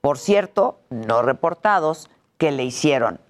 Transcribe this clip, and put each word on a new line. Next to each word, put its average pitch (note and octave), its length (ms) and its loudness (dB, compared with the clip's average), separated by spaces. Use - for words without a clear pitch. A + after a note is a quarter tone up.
Por C#3+ 160 0
cierto, G3+ 600 0
no A2+ 320 -2
reportados, E3 880 -2
que D#3 120 2
le C3 120 -4
hicieron B2 560 0